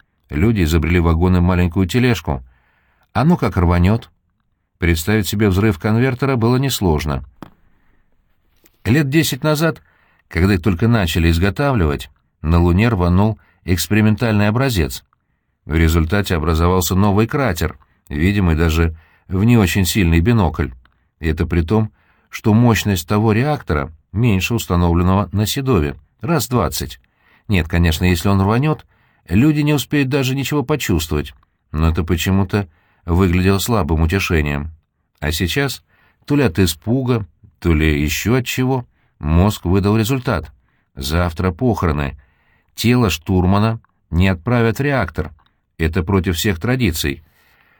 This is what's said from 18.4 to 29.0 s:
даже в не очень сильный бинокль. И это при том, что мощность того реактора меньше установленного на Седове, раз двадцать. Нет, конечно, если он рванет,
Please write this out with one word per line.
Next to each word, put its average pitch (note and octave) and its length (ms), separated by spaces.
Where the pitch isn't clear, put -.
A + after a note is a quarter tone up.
даже E2 440
в F#2+ 160
не A#2+ 120
очень G2 300
сильный E2+ 340
бинокль. E2+ 480
И D#2+ 80
это D#2+ 180
при E2+ 160
том, G#2+ 280
что - 240
мощность G#2+ 560
того G#2+ 240
реактора G2+ 580
меньше G2+ 400
установленного F2+ 800
на G#2 140
Седове, B2 500
раз C#3+ 280
двадцать. - 520
Нет, F2 180
конечно, E2+ 380
если F2+ 240
он G2 140
рванет, B2+ 420